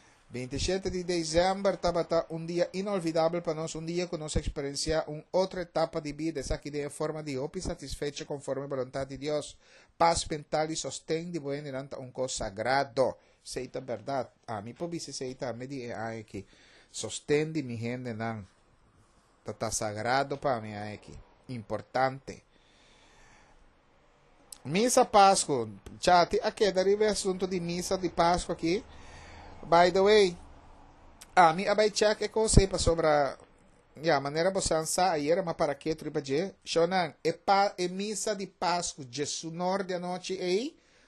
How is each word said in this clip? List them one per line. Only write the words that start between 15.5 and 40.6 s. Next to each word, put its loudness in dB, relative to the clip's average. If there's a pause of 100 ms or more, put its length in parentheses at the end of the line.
mí, -10
di, -10
ay, -8
que -10 (460)
sostén -2
de -4
mi -8
gente, -6
nan. -6 (960)
Ta, -8
ta -6
sagrado -2
para -2
mí, -12
ay, -10
que -18 (340)
importante. -4 (2250)
Misa 4
Pascua. 6 (320)
Chati, 6
aquí 2
deriva 2
el 4
asunto -2
de -2
misa -4
de -2
Pascua 2
aquí. -2 (800)
By 6
the 4
way, 6 (960)
a 8
mí, -2
a 2 (160)
check, 2
é -2
que -4
eu 2
sei, 10
pa, -2
sobre 2
a, 4 (640)
ya, 4
maneira 0
você -2
ansar, 2
ayer, 2
mas -4
para 0
que, -4
tripa, -6
je? -2 (100)
Shonan, 0 (100)
é 0
pa, 2
é -2
misa -4
de -8
Pascua, -4
je -4
sunor -4
de -6
anoche, -6
ei, -2 (300)